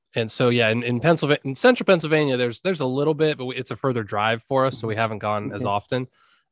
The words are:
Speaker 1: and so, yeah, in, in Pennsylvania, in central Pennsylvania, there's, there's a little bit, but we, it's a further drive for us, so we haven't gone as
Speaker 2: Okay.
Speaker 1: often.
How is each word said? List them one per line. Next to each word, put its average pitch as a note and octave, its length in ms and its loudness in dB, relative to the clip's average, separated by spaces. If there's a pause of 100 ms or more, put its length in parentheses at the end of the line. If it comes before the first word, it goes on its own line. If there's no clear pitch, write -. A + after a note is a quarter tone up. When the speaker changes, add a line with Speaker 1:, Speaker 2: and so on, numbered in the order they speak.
(140)
Speaker 1:
and A2+ 160 -2
so, B2 200 2
yeah, A#2+ 180 4
in, A#2 160 0
in A#2+ 160 -2
Pennsylvania, D3+ 440 2
in C3+ 120 -6
central B3 300 4
Pennsylvania, D3+ 500 2
there's, B2 240 -2
there's F3 200 -2
a C3+ 60 -2
little C#3+ 280 0
bit, D3+ 240 0
but B2+ 80 -8
we, B2+ 100 -6
it's B2+ 160 -8
a A2 40 -8
further A#2+ 280 -2
drive A2 400 0
for C3+ 220 2
us, - 120 -4
so A#2 80 -6
we A2 100 -2
haven't A2 220 -2
gone G#2 340 -4
as G2+ 100 -6
Speaker 2:
Okay. G#2+ 80 -2
Speaker 1:
often. B2 320 -2 (500)